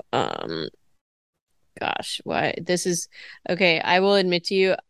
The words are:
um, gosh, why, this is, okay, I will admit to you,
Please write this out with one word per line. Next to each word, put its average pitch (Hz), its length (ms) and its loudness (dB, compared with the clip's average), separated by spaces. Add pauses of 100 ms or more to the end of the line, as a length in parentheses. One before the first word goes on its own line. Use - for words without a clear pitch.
(120)
um, 67 560 -4 (1080)
gosh, - 460 -6
why, 131 340 -2
this 175 280 -2
is, 175 200 -2 (440)
okay, 170 300 2
I 180 200 2
will 202 140 6
admit 180 300 2
to - 100 -4
you, 190 220 4 (140)